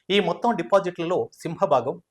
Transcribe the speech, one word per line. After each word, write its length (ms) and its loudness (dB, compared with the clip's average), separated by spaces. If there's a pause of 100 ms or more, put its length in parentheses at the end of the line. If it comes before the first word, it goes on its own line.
ఈ 100 2
మొత్తం 360 0
డిపాజిట్లలో 760 0
సింహభాగం 760 -2